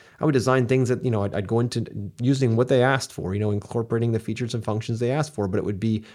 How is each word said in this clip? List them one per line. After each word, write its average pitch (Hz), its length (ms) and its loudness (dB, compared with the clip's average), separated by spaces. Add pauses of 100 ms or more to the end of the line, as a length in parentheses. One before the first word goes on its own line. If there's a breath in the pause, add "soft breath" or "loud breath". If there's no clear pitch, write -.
(200 loud breath)
I 147 60 -2
would 151 80 2
design 127 320 4
things 131 240 2
that, 127 160 -2
you 127 60 2
know, 104 120 2
I'd, 101 120 -2
I'd 98 120 -2
go 113 120 2
into 117 260 -2 (340)
using 127 360 2
what 120 120 4
they 131 140 4
asked 131 320 2
for, 92 220 -4
you 101 40 -2
know, 107 120 0
incorporating 113 640 -2
the 110 60 0
features 113 360 -6
and 110 80 -4
functions 110 360 -4
they 120 120 0
asked 151 240 -2
for, 101 120 -2
but 98 120 0
it - 40 -2
would 98 160 -4
be 110 240 0 (120)